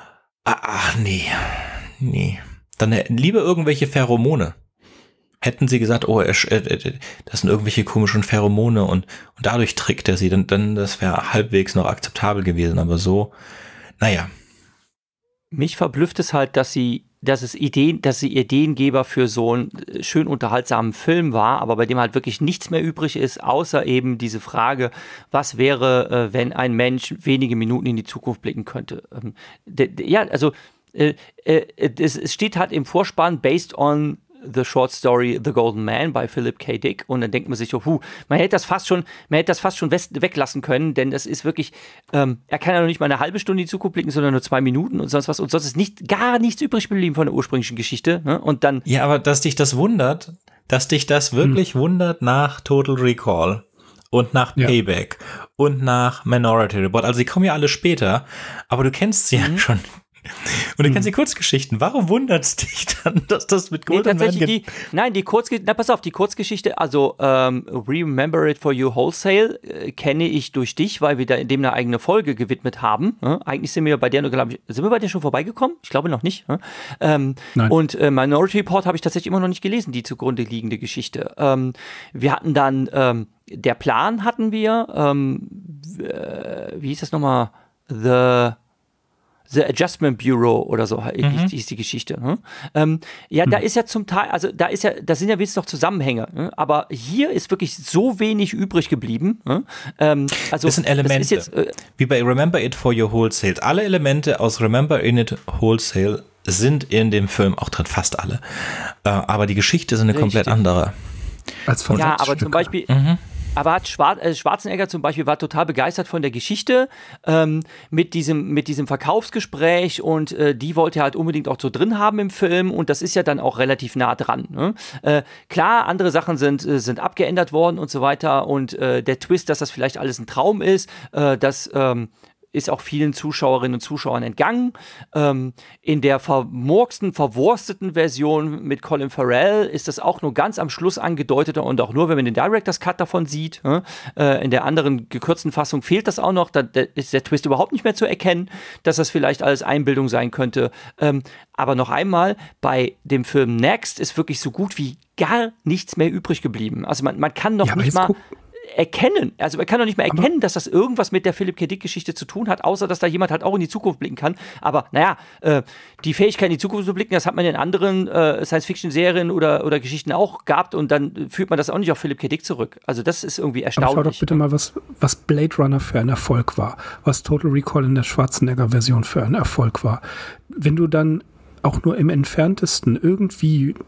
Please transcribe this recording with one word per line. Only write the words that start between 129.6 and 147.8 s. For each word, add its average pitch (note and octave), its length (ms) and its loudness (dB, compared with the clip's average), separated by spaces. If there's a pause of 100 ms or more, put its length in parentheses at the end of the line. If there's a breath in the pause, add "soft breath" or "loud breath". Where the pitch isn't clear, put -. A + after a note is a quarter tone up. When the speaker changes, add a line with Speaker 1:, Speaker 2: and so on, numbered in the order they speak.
Speaker 2:
vielleicht C3 280 -4
alles B2+ 200 -4
ein A#2 80 -12
Traum F#3+ 360 0
ist, F#3+ 260 2 (240 loud breath)
äh, C#3+ 240 2
das, C3+ 380 -2
ähm, B2 340 0 (460 soft breath)
ist D3 140 -2
auch D3 140 -4
vielen D3 320 -2
Zuschauerinnen C3 640 0
und A#2 40 -6
Zuschauern B2+ 420 -6
entgangen. A3 520 -2 (400 loud breath)
Ähm, C3+ 400 0 (260 loud breath)
in D3+ 220 0
der C#3 160 4
vermurksten, D#3 960 0
verwursteten E3 800 0
Version D3+ 680 0
mit C#3 200 -6
Colin C#3+ 260 -2
Farrell C#3+ 560 2
ist D3+ 240 -6
das C#3 100 -6
auch F3 220 -2
nur C#3 140 -4
ganz G3 240 0
am D#3+ 100 -4
Schluss F3+ 300 -2
angedeutet D3 580 0
und C3 240 0
auch A#2+ 140 -2
nur, D#3+ 160 2
wenn D#3 60 2
man C3 100 2
den A#2 80 -2
Director's F#3+ 440 0
Cut F3+ 220 -4
davon F3 240 0
sieht, D3+ 400 -8
ne? D#3 180 2 (360 loud breath)
Äh, C#3 260 2
in C3 60 0
der B2+ 140 2
anderen C#3 440 0
gekürzten E3 420 -2
Fassung D3 300 -2
fehlt G3+ 260 0
das - 120 -2
auch F#3 140 2
noch, F3+ 180 2
da, C#3 120 2
da C3 200 0 (120)
ist C3+ 200 -4
der C3+ 100 2
Twist - 220 -2
überhaupt C#3+ 260 2
nicht B3 120 -4